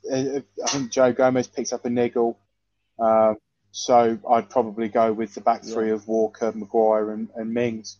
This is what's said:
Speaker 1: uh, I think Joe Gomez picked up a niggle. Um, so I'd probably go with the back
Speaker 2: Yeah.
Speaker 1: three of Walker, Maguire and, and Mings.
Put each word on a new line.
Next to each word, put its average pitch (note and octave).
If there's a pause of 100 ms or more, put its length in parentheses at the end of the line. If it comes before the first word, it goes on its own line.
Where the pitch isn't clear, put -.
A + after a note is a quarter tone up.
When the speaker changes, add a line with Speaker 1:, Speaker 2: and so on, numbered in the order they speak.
(120)
Speaker 1:
uh, C3+ (240)
I B2
think C3
Joe B2+
Gomez B2+
picked -
up A#2+
a B2
niggle. A#2+ (640)
Um, A2 (340)
so A#2 (100)
I'd A2+
probably A2+
go A2+
with A2
the G#2+
back A2+
Speaker 2:
Yeah. A2
Speaker 1:
three A2
of G#2+
Walker, A2
Maguire G#2+
and, A2
and A2+
Mings. A#2